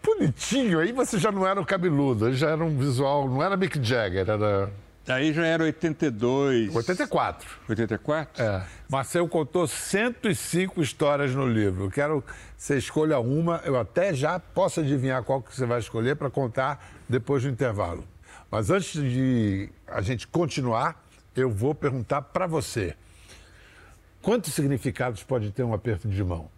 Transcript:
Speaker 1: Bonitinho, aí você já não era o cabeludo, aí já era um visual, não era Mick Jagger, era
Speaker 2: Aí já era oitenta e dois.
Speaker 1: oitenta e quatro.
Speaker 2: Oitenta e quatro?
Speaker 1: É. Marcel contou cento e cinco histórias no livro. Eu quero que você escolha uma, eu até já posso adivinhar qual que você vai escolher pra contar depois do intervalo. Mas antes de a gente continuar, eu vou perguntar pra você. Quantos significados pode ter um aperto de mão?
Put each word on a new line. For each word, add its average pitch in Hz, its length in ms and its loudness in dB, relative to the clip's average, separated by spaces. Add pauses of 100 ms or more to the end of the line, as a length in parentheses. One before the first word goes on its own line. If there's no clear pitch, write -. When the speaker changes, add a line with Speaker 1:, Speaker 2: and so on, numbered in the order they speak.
Speaker 1:
Bonitinho, 233 760 2
aí 190 120 2
você 247 260 0
já 202 120 2
não 190 160 0
era 196 140 2
o 151 60 -2
cabeludo, 143 600 2
aí 131 80 2
já 151 160 2
era 160 140 0
um 156 120 0
visual, 135 520 0
não 131 140 0
era 196 140 2
Mick 175 260 0
Jagger, 104 460 2
era 104 420 2 (380)
Speaker 2:
Aí 135 240 2
já 165 120 2
era 160 200 2
oitenta 156 420 0
e 139 40 2
dois. 120 640 2
Speaker 1:
oitenta 180 260 0
e 277 40 0
quatro. 113 420 -2 (200)
Speaker 2:
Oitenta 110 260 0
e 101 40 -4
quatro? 147 460 -2
Speaker 1:
É. 98 180 -2 (260)
Marcel 139 380 0
contou 165 400 0
cento 226 640 -2
e 180 80 2
cinco 180 460 -2
histórias 143 520 0
no 135 140 0
livro. 98 380 2
Eu 92 40 -2
quero 143 320 0
que - 100 -16 (240)
você 143 220 0
escolha 156 400 2
uma, 156 460 0
eu 135 160 0
até 175 340 0
já 151 240 0
posso 175 420 -2
adivinhar 135 440 0
qual 135 180 0
que - 140 -18
você 131 100 -2
vai 120 140 2
escolher 117 340 0
pra 143 160 -4
contar 135 560 -2 (220)
depois 127 340 0
do 135 60 -2
intervalo. 101 560 -2 (460)
Mas 104 200 0
antes 190 220 0 (100)
de 120 680 2 (200)
a - 120 -4
gente 107 280 -4
continuar, 139 720 0 (320)
eu 131 160 2
vou 117 240 0
perguntar 139 480 -2
pra 180 240 -2
você. 117 480 -4 (1300)
Quantos 208 320 0
significados 131 680 -2
pode 107 260 -2
ter 127 140 -4
um 113 100 0
aperto 104 320 -2
de 101 160 -2
mão? 85 360 -4